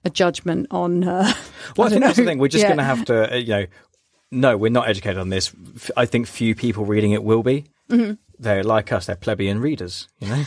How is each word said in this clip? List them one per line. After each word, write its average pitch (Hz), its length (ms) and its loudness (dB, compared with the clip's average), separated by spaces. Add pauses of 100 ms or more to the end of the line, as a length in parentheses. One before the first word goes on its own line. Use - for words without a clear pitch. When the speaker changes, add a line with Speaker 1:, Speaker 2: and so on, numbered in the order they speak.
Speaker 1:
a 180 40 -4
judgment 175 600 -2
on, 175 320 0
uh, 185 300 0 (200)
<laughs> - 240 -12
Speaker 2:
Well, 226 80 4
I - 20 4
Speaker 1:
I - 20 0
Speaker 2:
think 214 40 2
Speaker 1:
don't 226 80 4
Speaker 2:
that's 277 160 4
the 240 60 6
Speaker 1:
know. 226 40 2
Speaker 2:
thing. 156 120 0
We're 139 100 4
just 208 140 2
Speaker 1:
Yeah. 202 60 4
Speaker 2:
gonna 151 140 2
have 123 220 0
to, 113 280 2
uh, 123 40 -2
you 120 100 -4
know, 101 180 0 (640)
no, 127 260 2
we're 110 140 2
not 120 180 2
educated 98 280 -2
on 92 120 -6
this. 95 220 -2 (240)
F-, - 220 -10
I 123 80 4
think 120 220 -2
few 113 260 -2
people 107 320 -2
reading 104 260 2
it 107 120 0
will 110 200 2
be. 139 220 0 (240)
Speaker 1:
Mm-hmm. 226 240 2 (260)
Speaker 2:
They're 101 240 0
like 110 280 0
us. - 140 -2
They're 101 100 -6
plebeian 101 460 -2
readers, 123 480 -6 (100)
you 98 80 -10
know? 131 200 -2